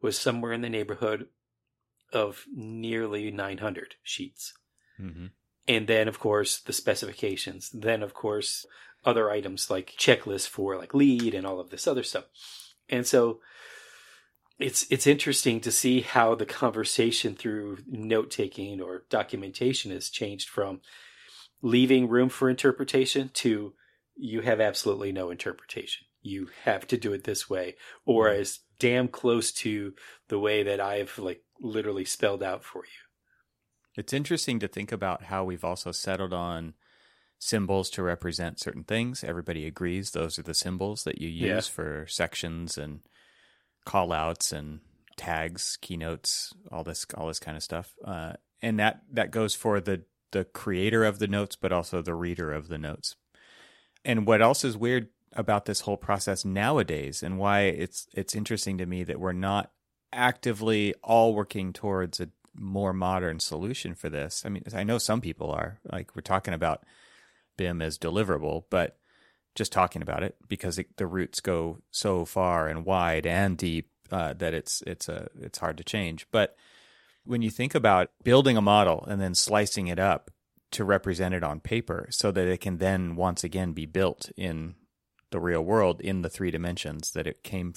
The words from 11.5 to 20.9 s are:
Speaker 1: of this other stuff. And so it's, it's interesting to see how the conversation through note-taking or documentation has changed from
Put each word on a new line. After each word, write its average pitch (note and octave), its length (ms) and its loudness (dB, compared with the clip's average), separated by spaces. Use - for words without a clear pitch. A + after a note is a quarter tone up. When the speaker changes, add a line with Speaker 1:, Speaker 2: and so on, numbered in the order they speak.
Speaker 1:
of F2+ 100 -12
this - 160 -4
other C#3 160 2
stuff. - 220 -6
And A#2+ 180 0
so A#2 340 4
it's, - 320 0
it's C3+ 160 4
interesting C#3+ 540 4
to A2+ 100 -2
see B2+ 300 4
how A#2 340 4
the A2 120 -2
conversation A#2 880 0
through G#2 520 -6
note-taking G#2+ 920 -2
or F#2 300 -8
documentation G#2+ 840 -2
has F2+ 160 -8
changed G2+ 400 -6
from G2 320 -4